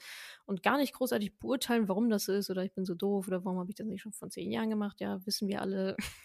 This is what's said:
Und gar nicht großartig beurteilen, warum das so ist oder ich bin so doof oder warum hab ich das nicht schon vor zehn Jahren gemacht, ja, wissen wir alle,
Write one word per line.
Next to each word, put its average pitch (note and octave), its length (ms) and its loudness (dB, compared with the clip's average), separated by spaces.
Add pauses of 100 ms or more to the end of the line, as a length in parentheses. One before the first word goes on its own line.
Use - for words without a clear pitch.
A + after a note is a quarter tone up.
(460)
Und G3 180 -2
gar A#3 140 6
nicht C#4 160 2
großartig A#3 460 0
beurteilen, A#3 480 2
warum G#3+ 220 4
das G3+ 160 4
so F#3+ 80 2
ist G3+ 160 2
oder F#3 160 0
ich - 80 -4
bin F#3+ 100 -2
so F3+ 100 0
doof G3 360 2
oder F#3 160 0
warum F#3 120 0
hab F3+ 120 -4
ich F3 60 -8
das G#3+ 120 -6
nicht G3 140 -6
schon G#3+ 100 -12
vor - 180 -10
zehn F#3+ 220 -6
Jahren A3+ 180 0
gemacht, G#3 300 -2
ja, G3 260 -4
wissen G3+ 220 -2
wir G3+ 140 0
alle, F#3+ 340 0 (300)